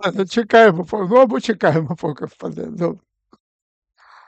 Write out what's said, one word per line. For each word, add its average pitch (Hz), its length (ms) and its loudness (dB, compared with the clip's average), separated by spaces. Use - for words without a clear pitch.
я, 190 120 -4
<laughs> 165 40 -10
чекаємо, 214 560 4
по-, 202 220 -6
ну, 208 80 0
або 254 240 4
чекаємо, 165 560 -2
поки 156 300 -8
впаде. - 400 -12
Добре. 170 340 -6